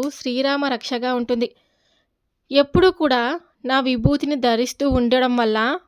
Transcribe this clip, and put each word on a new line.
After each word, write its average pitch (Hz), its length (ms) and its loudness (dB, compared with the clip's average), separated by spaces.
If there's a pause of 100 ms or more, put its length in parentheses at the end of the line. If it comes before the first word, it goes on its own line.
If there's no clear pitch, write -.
(180)
శ్రీరామ 277 460 -2 (120)
రక్షగా 247 440 -6
ఉంటుంది. 240 300 -2 (1000)
ఎప్పుడు 285 400 4 (120)
కూడా 254 200 2 (480)
నా 262 60 2 (140)
విభూతిని 277 460 0 (120)
ధరిస్తూ 240 380 0 (120)
ఉండడం 247 340 2 (100)
వల్ల 220 160 0 (300)